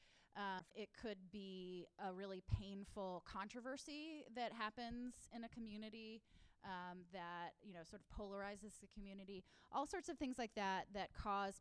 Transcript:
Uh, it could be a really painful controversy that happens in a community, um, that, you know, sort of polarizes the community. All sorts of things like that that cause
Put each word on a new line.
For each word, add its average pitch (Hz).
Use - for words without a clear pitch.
Uh, 196
it 208
could 208
be 185
a 185
really 190
painful 196
controversy 277
that 233
happens 240
in 233
a 233
community, 220
um, 180
that, 175
you 202
know, 170
sort 202
of -
polarizes 202
the 202
community. 196
All 277
sorts 359
of 311
things 254
like 233
that 190
that 196
cause 202